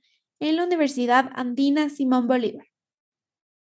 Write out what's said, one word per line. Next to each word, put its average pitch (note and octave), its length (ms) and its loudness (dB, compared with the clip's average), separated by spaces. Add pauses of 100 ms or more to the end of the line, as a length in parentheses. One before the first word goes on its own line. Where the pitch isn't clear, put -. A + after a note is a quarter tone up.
(380)
en D#4 160 0
la E4+ 80 0
Universidad C4+ 720 2
Andina C#4 560 0
Simón B3+ 380 0
Bolívar. B3 400 -2 (960)